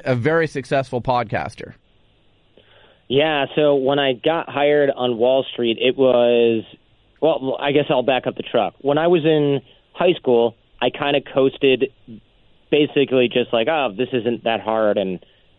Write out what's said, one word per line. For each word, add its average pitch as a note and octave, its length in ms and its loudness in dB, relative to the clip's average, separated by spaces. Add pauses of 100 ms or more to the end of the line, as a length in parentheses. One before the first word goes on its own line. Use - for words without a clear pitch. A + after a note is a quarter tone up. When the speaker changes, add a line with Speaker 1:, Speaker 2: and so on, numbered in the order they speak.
Speaker 1:
a C3 100 0
very D#3 320 0
successful C3+ 540 -4
podcaster. A2+ 720 -6 (1400)
Speaker 2:
Yeah, C#3+ 460 0
so D3 200 2
when C#3 220 0
I C#3 160 0
got D3+ 340 -2
hired C#3+ 480 2
on B2 220 -2
Wall B2+ 340 2
Street, A#2 300 -2
it B2+ 160 0
was, A#2+ 640 2 (560)
well, C3 400 -2
I C#3+ 120 -2
guess C#3+ 180 2
I'll B2+ 140 0
back B2+ 240 0
up A#2+ 80 -4
the - 80 -10
truck. G#2 380 -2
When C#3+ 180 0
I E3 80 0
was F3 180 2
in D3 360 2 (320)
high - 200 2
school, A#2 420 0 (240)
I B2+ 120 0
kinda D3 280 -2 (140)
coasted, C3+ 580 2 (800)
basically C3+ 580 2
just A#2 240 -2
like, A2+ 160 0
"Oh, C#3+ 300 -2
this B2 160 -4
isn't A#2+ 300 -2
that A2+ 180 -2
hard, G#2+ 380 0
and F#2+ 200 -4 (400)